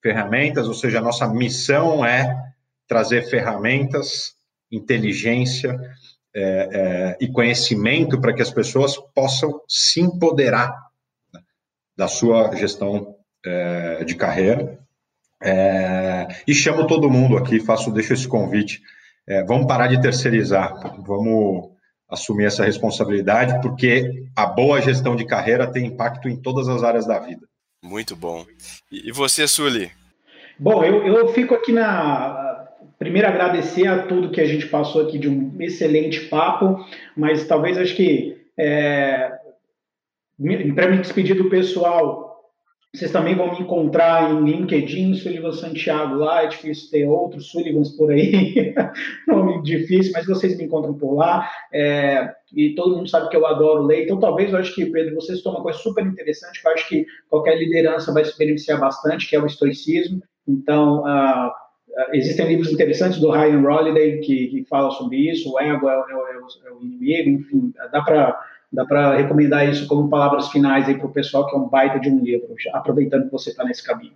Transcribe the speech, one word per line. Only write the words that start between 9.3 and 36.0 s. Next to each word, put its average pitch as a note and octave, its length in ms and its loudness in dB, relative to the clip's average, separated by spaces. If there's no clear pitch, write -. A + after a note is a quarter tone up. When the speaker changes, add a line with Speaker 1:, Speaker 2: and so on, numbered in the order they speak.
Speaker 1:
se - 340 0
empoderar, D3 720 2
né, - 80 -20
da F#2+ 100 -2
sua A2+ 480 2
gestão, G2+ 600 -4
é, F2 600 -4
de E2 100 -6
carreira. F#2 640 0
É, F#2 840 0
e D3 80 2
chamo E3 320 0
todo D#3 240 2
mundo B2+ 260 4
aqui, - 220 0
faço, - 320 0
deixo G#2+ 220 0
esse - 160 -2
convite. G#2 520 -2
É, G2 180 -2
vamos B2+ 220 0
parar B2+ 220 2
de B2+ 120 4
terceirizar, G2+ 720 2
vamos G2+ 720 -2
assumir G#2 380 -2
essa G2+ 180 0
responsabilidade, G#2 960 0
porque B2 760 0
a G#2+ 100 0
boa C3+ 340 2
gestão B2+ 360 0
de A2+ 100 -4
carreira A#2 440 0
tem B2 160 -4
impacto A#2 420 -6
em A#2+ 80 -6
todas B2+ 320 -4
as A#2+ 160 -2
áreas A#2 220 0
da G#2+ 120 0
vida. - 280 -14
Speaker 2:
Muito G2 340 -10
bom. E2+ 280 -10
E, - 180 -14
e A#2 40 -12
você, C#3 340 0
Sully? B2 460 0
Speaker 3:
Bom, F#3 240 4
eu, G3 240 4
eu A3+ 220 4
fico B3 260 2
aqui A#3 160 0
na, D3+ 960 -2
primeiro F#3 300 2
agradecer F3+ 580 0
a F#3 160 0
tudo F3+ 280 0
que - 100 -2
a D#3 60 4
gente D3 200 -2
passou D3+ 360 0
aqui D#3 140 -2
de C#3 120 -2
um C3+ 320 -2
excelente D#3 600 0